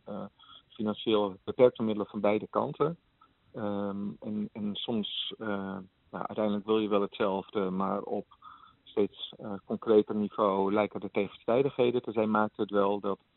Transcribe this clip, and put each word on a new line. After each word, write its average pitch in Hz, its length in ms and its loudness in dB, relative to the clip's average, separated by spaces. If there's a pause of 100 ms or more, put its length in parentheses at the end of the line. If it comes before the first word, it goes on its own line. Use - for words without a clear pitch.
eh, 101 200 -10 (440)
financieel 104 760 -2
beperkte 120 380 4
middelen 107 280 -2
van 107 100 -6
beide 104 300 2
kanten. 143 460 -2 (560)
Ehm, 101 560 -4 (120)
en, 107 320 -6
en 104 220 -6
soms, - 640 -6
eh, 110 80 -8 (640)
nou, 95 160 -8
uiteindelijk 104 400 -2
wil 110 120 4
je 107 100 0
wel 101 120 4
hetzelfde, 98 680 0
maar 95 320 -2
op 101 240 -6 (580)
steeds, - 540 -2
eh, 107 140 -10 (120)
concreter 107 500 4
niveau 98 580 2
lijken 104 280 0
de 101 100 -10
tegenstrijdigheden 120 920 2
te 113 100 -8
zijn, 110 180 2
maakte 107 300 2
het 101 100 0
wel 101 300 2
dat 98 180 -4 (180)